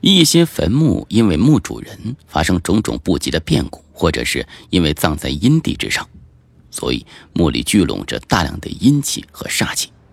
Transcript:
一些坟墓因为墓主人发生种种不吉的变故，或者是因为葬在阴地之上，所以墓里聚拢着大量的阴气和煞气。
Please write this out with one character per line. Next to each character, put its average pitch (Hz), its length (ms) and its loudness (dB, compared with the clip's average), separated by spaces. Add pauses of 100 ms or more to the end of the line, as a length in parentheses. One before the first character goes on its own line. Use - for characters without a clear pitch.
(160)
一 170 80 6
些 170 200 4
坟 90 260 -2
墓 143 380 2
因 113 180 2
为 85 100 2
墓 123 220 4
主 - 220 -6
人 - 360 -10 (100)
发 - 160 -2
生 90 200 0
种 101 180 0
种 58 220 -4
不 85 160 0
吉 - 120 -6
的 80 100 -2
变 71 280 0
故， - 240 -18
或 82 200 0
者 60 120 -4
是 - 220 -4 (240)
因 90 120 2
为 78 120 0
葬 76 220 -2
在 71 120 -8
阴 104 320 2
地 - 140 -4
之 - 160 -8
上， - 180 -6 (640)
所 - 220 -6
以 62 120 -6 (280)
墓 82 180 2
里 60 120 -2
聚 101 220 2
拢 50 220 -4
着 - 140 -8
大 95 220 0
量 - 180 -6
的 - 100 -12
阴 139 320 2
气 - 300 -8
和 - 160 -12
煞 - 260 -4
气。 - 160 -6 (220)